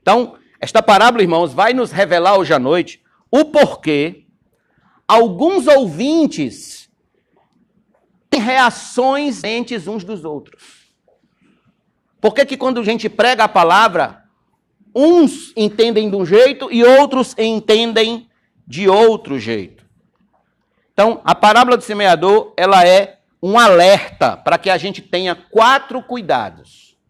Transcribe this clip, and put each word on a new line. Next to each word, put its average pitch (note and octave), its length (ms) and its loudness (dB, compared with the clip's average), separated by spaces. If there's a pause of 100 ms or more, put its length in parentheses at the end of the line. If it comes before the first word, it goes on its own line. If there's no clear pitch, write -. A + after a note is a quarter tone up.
Então, A3+ 340 -2 (240)
esta - 220 -2
parábola, A3 400 2
irmãos, E3+ 320 -2
vai G#3 200 0
nos B3 180 -6
revelar F3 460 0
hoje D#3+ 160 0
à C#3+ 60 0
noite D#3 420 -4 (280)
o D4+ 160 2
porquê E3+ 800 -2 (840)
alguns A#3 600 0
ouvintes B3+ 1200 -2 (1400)
têm C#4 100 -2
reações B3+ 960 -2
diferentes A3+ 520 -10
uns G#3 160 -10
dos F3+ 200 -14
outros. - 680 -18 (1300)
Por G#3 140 0
que C4+ 120 0
que C4+ 120 -12
quando B3+ 220 -6
a A3+ 40 -8
gente G#3+ 260 -6
prega G#3+ 340 -2
a G#3 60 0
palavra, F3 720 0 (720)
uns D#4+ 600 0
entendem G#3+ 540 -2
de G3 60 -4
um F#3 100 -4
jeito B3+ 460 2
e A#3 120 2
outros C4 540 4
entendem A3 920 -2 (360)
de F#3 240 -4
outro G#3 500 2
jeito? G#2+ 460 -10 (1080)
Então, G#3+ 300 0
a E3 120 0
parábola A#3+ 420 4
do F#3+ 60 -8
semeador, G3+ 720 0
ela F#3 300 4
é G3 320 2 (220)
um G3 180 0
alerta F3+ 760 2
para E3 220 -2
que F#3+ 120 -6
a F3+ 80 0
gente F#3 240 -10
tenha F3+ 340 -6
quatro B3 680 -2
cuidados. C3 960 -10 (120)